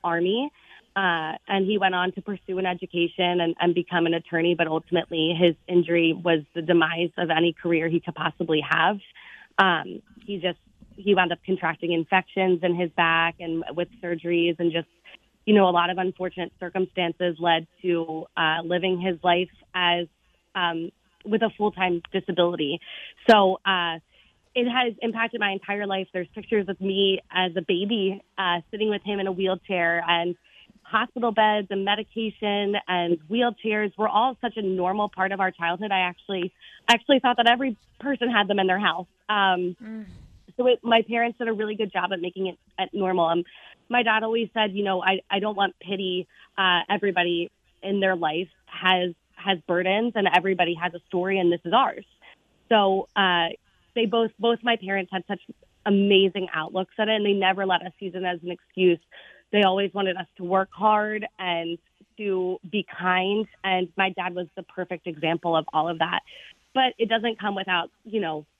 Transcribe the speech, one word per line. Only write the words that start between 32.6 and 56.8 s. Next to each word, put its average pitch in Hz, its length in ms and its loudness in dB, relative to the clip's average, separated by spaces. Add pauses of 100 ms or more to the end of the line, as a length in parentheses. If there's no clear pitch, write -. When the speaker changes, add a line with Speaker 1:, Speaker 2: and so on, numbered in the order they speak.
Speaker 1:
and 175 320 0 (120)
wheelchairs 214 640 -2
were 214 120 0
all 233 340 2
such 226 160 -6
a 214 40 -4
normal 190 460 0
part 190 240 -2
of 196 80 -4
our 185 100 0
childhood. 175 400 -4
I 190 100 0
actually, 180 520 -4 (340)
I 226 60 4
actually 254 280 4
thought 247 180 2
that 240 100 4
every 240 300 2 (200)
person 254 320 -2
had 208 160 2
them 202 120 0
in 190 80 2
their 185 120 2
house. 180 300 -2 (200)
Um, 185 540 2
Speaker 2:
Mm. 220 220 -14 (540)
Speaker 1:
so 247 80 0
it, 247 180 4
my 233 180 6
parents 233 360 -4
did 233 100 -4
a 226 40 -2
really 214 240 -4
good 202 140 -4
job 180 220 -4
at 185 80 -6
making 185 280 -6
it 175 100 -10 (200)
at 190 140 -6
normal. 185 320 0
Um, 170 200 0 (440)
my 240 160 0
dad 220 180 2
always 226 320 -2
said, 214 180 0
you 202 120 -2
know, 190 180 0
"I, 190 260 0
I 202 120 -2
don't 208 160 -4
want 196 240 -2
pity." 185 480 -6 (280)
Uh, 180 320 2
everybody 175 600 0 (320)
in 196 160 -2
their 190 160 2
life 170 340 -2 (180)
has, 180 480 0 (200)
has 196 320 -2
burdens, 190 480 0
and 196 180 2
everybody 175 420 2
has 170 200 -4
a 175 140 -14
story, 190 320 0
and 175 120 4
this 170 120 -2
is 175 80 -2
ours. - 320 2 (640)
So, 196 480 4
uh, 175 320 2 (480)
they 233 100 2
both, 226 320 0
both 233 240 0
my 233 140 2
parents 196 360 -4
had 185 140 -4
such 196 140 -6 (440)
amazing 196 680 4
outlooks 165 460 -6